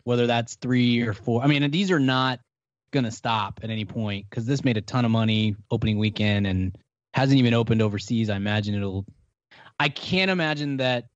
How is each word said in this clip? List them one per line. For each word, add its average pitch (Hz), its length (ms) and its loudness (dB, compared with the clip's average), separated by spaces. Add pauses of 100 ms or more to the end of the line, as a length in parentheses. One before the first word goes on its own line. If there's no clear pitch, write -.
whether 120 220 2
that's 120 300 -2
three 123 460 2
or 113 120 -2
four. 120 280 0
I 139 40 0
mean, 147 160 4
and 143 100 0
these 185 180 0
are 160 100 4
not 131 400 0 (500)
gonna 123 200 0
stop 110 520 -4
at 113 80 -8
any 110 160 -4
point, 104 440 -6
'cause 113 160 -6
this 135 180 0
made 120 120 2
a 104 60 0
ton 123 220 -2
of 113 60 2
money 110 460 2 (140)
opening 110 280 0
weekend 104 480 0
and 92 300 -2 (380)
hasn't 135 240 4
even 120 160 4
opened 117 280 2
overseas. 107 480 -2
I 101 60 -2
imagine 104 380 -2
it'll, 98 300 -4 (760)
I 147 120 0
can't 190 400 -2
imagine 151 480 -2
that, 127 380 -2